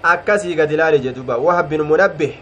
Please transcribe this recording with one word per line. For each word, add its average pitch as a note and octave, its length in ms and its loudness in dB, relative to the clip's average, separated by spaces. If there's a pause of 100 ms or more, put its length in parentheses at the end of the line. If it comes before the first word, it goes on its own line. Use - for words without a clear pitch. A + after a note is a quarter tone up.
Akkasii F3 520 0
gad D3+ 180 2
ilaali D#3 260 2
je B2+ 140 -2
duba. B2 240 -6 (100)
Wahab F3 220 0
bin D3+ 140 -2
Munabbih. D#3 600 0